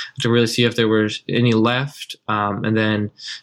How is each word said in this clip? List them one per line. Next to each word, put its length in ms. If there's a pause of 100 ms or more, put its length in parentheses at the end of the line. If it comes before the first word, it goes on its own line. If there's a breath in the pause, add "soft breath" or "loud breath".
(220 loud breath)
to 80
really 180
see 160
if 140
there 100
were 220 (200)
any 220
left, 640 (120)
um, 360
and 120
then 360 (320 loud breath)